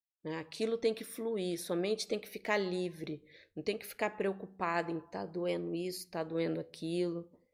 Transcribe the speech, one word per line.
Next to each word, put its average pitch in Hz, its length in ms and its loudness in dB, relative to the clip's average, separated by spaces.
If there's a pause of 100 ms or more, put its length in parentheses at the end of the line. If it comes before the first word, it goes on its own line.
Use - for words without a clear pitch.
(220)
né? 160 160 -4
Aquilo 220 400 0
tem 226 160 4
que 220 120 -6
fluir, 202 520 0
sua 170 200 0
mente 202 320 2
tem 208 100 2
que - 80 -14
ficar - 300 0
livre, 175 640 0 (320)
não 156 80 -6
tem 214 140 0
que - 100 -10
ficar 214 300 0
preocupada 175 720 0
em 165 80 0
tá 190 260 -6
doendo 175 480 0
isso, 180 360 -2
tá 165 120 -2
doendo 165 380 2
aquilo, 170 720 0 (220)